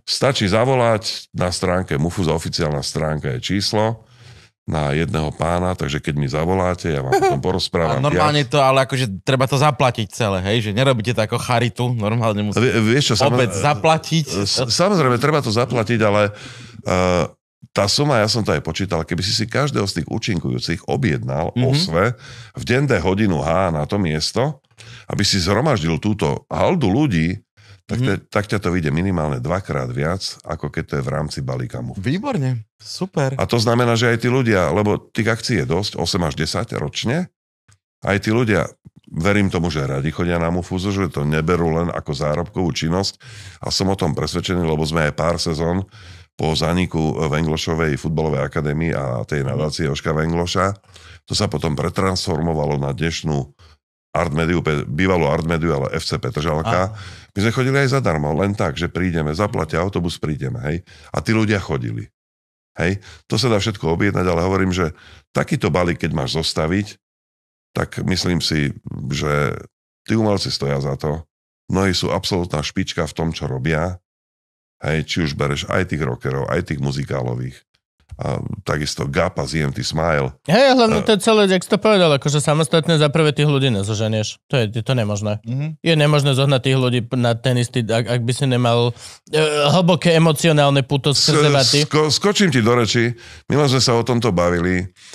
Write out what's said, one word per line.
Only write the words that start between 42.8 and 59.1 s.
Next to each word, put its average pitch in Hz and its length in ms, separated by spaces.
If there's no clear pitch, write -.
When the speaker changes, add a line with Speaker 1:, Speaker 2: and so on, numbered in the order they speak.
Speaker 1:
a - 100
som - 160
o 95 100
tom 90 160
presvedčený, 85 500
lebo 78 200
sme 78 240
aj 71 80
pár 80 240
sezón 85 480
po 78 200
zániku 82 480
Venglošovej 80 680
futbalovej 78 460
akadémie 76 500
a 62 320
tej 73 160
Speaker 2:
Mhm. 67 80
Speaker 1:
nadácie 76 380
Jožka 69 240
Vengloša, 85 640
to - 100
sa 104 120
potom 78 300
pretransformovalo 80 1040
na 71 140
dnešnú 73 540
Artmediu, 82 480
pe-, 73 260
bývalú 85 420
Artmediu, 80 480
ale 69 160
F 76 120
C - 120
Petržalka. 80 720
Speaker 2:
Áno. 110 80
Speaker 1:
My - 100
sme 110 120
chodili 131 240
aj 139 140
zadarmo, 80 420
len 98 200
tak, 98 200
že 80 140
prídeme, 82 440